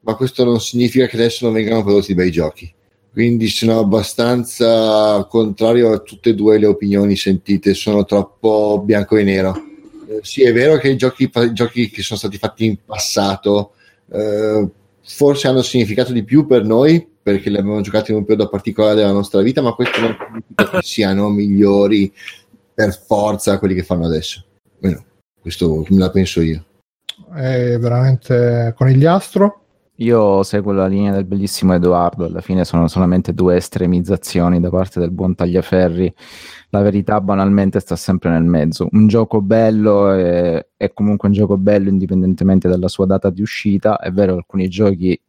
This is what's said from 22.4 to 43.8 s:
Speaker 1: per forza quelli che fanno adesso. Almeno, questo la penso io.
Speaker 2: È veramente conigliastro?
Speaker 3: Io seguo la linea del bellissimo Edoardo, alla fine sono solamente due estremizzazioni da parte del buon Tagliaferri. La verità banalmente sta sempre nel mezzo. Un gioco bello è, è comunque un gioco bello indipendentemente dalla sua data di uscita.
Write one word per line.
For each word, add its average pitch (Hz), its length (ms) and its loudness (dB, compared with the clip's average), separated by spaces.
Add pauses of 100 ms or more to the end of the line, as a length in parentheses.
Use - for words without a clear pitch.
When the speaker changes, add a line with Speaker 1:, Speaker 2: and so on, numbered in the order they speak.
Speaker 1:
per 104 340 -2
forza 104 520 0
quelli 95 160 0
che 90 80 -4
fanno 85 220 -4
adesso. 80 380 -6 (380)
Almeno, 92 220 -4 (380)
questo 80 480 -4
la 92 220 4
penso 92 300 -2
io. 80 240 -4 (680)
Speaker 2:
È 127 460 -2
veramente 120 960 0
conigliastro? 170 840 2 (380)
Speaker 3:
Io 107 440 4
seguo 101 300 -4
la 95 140 2
linea 98 260 0
del 98 100 -2
bellissimo 95 500 -2
Edoardo, 87 520 0
alla 85 160 -8
fine 92 240 -2
sono 85 240 0
solamente 90 440 0
due 90 220 2
estremizzazioni 90 1040 -2
da 87 100 -2
parte 90 300 -4
del 85 120 -2
buon 92 240 -2
Tagliaferri. 90 800 0 (580)
La 101 100 2
verità 104 400 0
banalmente 98 580 0
sta 90 160 -6
sempre 90 340 -2
nel 82 140 0
mezzo. 82 480 0
Un 107 160 4
gioco 110 340 2
bello 107 720 2
è, 87 640 0
è 98 160 -4
comunque 101 380 -2
un 101 40 2
gioco 101 240 2
bello 98 300 2
indipendentemente 92 800 0
dalla 90 220 0
sua - 160 -2
data 95 240 0
di 92 120 -6
uscita. 104 560 -2